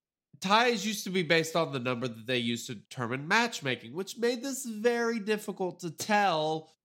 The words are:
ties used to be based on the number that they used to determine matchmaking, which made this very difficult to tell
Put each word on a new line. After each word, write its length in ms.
ties 440
used 200
to 60
be 120
based 320
on 180
the 60
number 300
that 180
they 120
used 300
to 60
determine 540
matchmaking, 680
which 240
made 240
this 220
very 560
difficult 600
to 120
tell 760